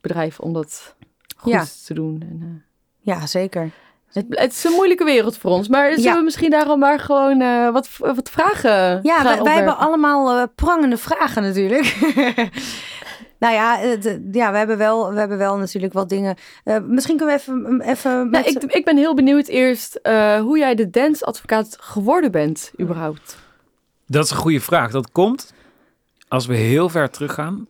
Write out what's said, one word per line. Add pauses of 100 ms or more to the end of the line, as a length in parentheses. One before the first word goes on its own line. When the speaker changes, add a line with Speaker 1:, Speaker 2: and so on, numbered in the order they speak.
Speaker 1:
bedrijf
om
dat (420)
goed
Speaker 2:
Ja. (220)
Speaker 1:
te
doen.
En,
eh, (680)
Speaker 2:
Ja,
zeker. (420)
Speaker 1:
het,
het
is
een
moeilijke
wereld
voor
ons,
maar
zullen
Speaker 2:
Ja.
Speaker 1:
we
misschien
daarom
maar
gewoon,
eh,
wat, (100)
wat
vragen
Speaker 2:
Ja,
Speaker 1:
gaan
Speaker 2:
wij,
wij
hebben
Speaker 1:
opwerpen?
Speaker 2:
allemaal, (100)
eh,
prangende
vragen
natuurlijk.
<laughs> (880)
Nou
ja,
het,
eh, (180)
ja,
we
hebben
wel,
we
hebben
wel
natuurlijk
wat
dingen. (280)
Eh,
misschien
kunnen
we
even,
even
Speaker 1:
Nou,
Speaker 2:
met
Speaker 1:
ik, (100)
ik
ben
heel
benieuwd
eerst,
eh,
hoe
jij
de
dansadvocaat
geworden
bent,
überhaupt. (720)
Speaker 3:
Dat
is
een
goede
vraag.
Dat
komt, (720)
als
we
heel
ver
teruggaan